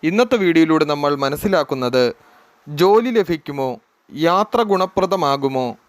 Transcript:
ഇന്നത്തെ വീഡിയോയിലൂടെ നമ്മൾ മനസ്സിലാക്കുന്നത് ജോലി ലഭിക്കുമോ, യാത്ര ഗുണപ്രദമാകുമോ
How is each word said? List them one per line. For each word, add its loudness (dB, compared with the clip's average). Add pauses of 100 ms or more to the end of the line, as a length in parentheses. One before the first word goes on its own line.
ഇന്നത്തെ 0
വീഡിയോയിലൂടെ 2
നമ്മൾ -2
മനസ്സിലാക്കുന്നത് -2 (680)
ജോലി 2
ലഭിക്കുമോ, -4 (420)
യാത്ര 0
ഗുണപ്രദമാകുമോ -2 (120)